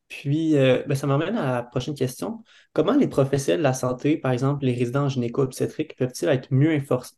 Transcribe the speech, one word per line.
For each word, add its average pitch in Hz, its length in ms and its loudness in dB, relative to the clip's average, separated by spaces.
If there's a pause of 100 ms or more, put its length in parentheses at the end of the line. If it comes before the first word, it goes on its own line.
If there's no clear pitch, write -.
Puis, 156 480 0
euh, 131 280 4
ben, 139 100 -2
ça 143 120 -2
m'amène 160 300 0
à 139 160 0
la 120 100 -2
prochaine 139 320 -6
question. 175 480 -6 (300)
Comment 196 200 2
les 254 140 4
professionnels 143 540 0
de - 20 -2
la 131 100 4
santé, 131 440 -2
par 135 140 -2
exemple 135 340 0
les 127 80 2
résidents 127 320 -2
en 139 40 0
gynéco-obstétrique, 127 840 -4
peuvent-ils 127 320 -4
être 143 260 0
mieux 143 180 4
infor-, 139 460 -2